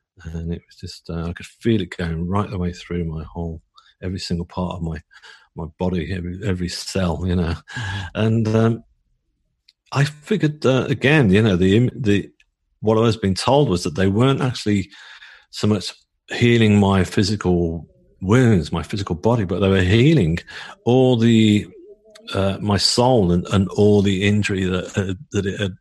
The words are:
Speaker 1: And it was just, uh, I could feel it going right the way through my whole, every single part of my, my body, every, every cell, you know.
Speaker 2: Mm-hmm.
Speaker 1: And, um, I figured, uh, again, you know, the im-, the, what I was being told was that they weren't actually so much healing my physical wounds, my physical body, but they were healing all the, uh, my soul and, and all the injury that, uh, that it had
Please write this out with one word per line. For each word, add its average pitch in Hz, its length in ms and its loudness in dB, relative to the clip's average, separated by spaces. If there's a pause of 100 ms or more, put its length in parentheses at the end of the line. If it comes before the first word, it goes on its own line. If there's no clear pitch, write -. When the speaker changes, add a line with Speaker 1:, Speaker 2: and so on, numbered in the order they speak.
(240)
Speaker 1:
And 82 300 -10
it - 140 -10
was - 80 -20
just, - 340 -18
uh, 82 200 -8
I 90 40 -8
could - 120 -14
feel 113 360 -2
it 87 160 -10
going 85 300 -6
right 98 220 -2
the 90 80 -8
way 87 160 -4
through 87 320 -8
my 80 180 -8
whole, 82 380 -10 (400)
every 95 180 -8
single 85 260 -6
part 90 300 -8
of 87 60 -10
my, 80 200 -8 (540)
my 82 100 -10 (120)
body, 90 360 -4
every, 90 320 -8
every 90 240 -4
cell, 87 560 -4
you 90 100 0
know. 85 180 0 (220)
Speaker 2:
Mm-hmm. 98 300 -8 (100)
Speaker 1:
And, 110 340 0
um, 113 340 0 (1080)
I 139 120 0
figured, 151 600 -4
uh, 127 220 2
again, 131 440 4
you 104 100 6
know, 104 140 2
the 95 220 4
im-, 123 180 2
the, 101 340 0 (520)
what 110 160 2
I 110 40 2
was 113 160 2
being 98 160 -2
told 131 360 2
was 87 140 0
that 78 120 -6
they 95 120 2
weren't 120 340 2
actually 104 480 -2 (600)
so - 180 -4
much 104 260 -2 (380)
healing 113 480 4
my 98 240 4
physical 87 840 -2 (340)
wounds, 101 500 2
my 82 120 -4
physical 95 320 -6
body, 110 300 0
but 90 140 -4
they 98 100 2
were 95 120 2
healing 104 560 4 (480)
all 127 320 4
the, 110 500 4 (640)
uh, 98 280 -2
my 104 160 0
soul 120 540 2
and, 87 160 0
and 98 220 2
all 104 340 4
the 98 240 -2
injury 101 380 0
that, 90 300 -4
uh, 95 200 -4 (160)
that 98 160 -2
it 92 120 -6
had 95 220 -4